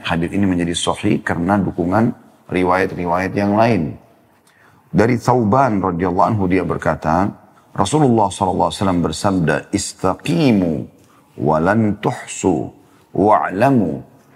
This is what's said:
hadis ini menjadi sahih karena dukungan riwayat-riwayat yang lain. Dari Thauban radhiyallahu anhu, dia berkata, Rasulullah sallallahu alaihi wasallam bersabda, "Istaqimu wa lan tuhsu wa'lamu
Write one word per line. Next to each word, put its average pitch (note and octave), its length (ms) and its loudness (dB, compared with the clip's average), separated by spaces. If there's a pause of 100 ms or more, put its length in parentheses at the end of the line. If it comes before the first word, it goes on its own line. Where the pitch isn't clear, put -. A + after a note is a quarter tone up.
hadis E2+ 240 -2
ini G2 160 0
menjadi F2 240 0
sahih - 480 -2
karena F#2 400 -2
dukungan F2+ 560 0 (320)
riwayat-riwayat F2+ 880 0
yang G2+ 240 0
lain. A2 400 -2 (880)
Dari A2+ 320 2
Thauban A#2+ 640 2
radhiyallahu F2+ 480 0
anhu, G2 160 0
dia F2+ 160 2
berkata, E2 640 -2 (480)
Rasulullah A2+ 560 2
sallallahu F2+ 400 0
alaihi - 80 -6
wasallam F#2 240 0
bersabda, E2 500 0 (140)
"Istaqimu G#2 1000 0 (760)
wa D#2 160 2
lan G#2 400 0
tuhsu - 720 -2 (400)
wa'lamu F#2+ 880 2 (340)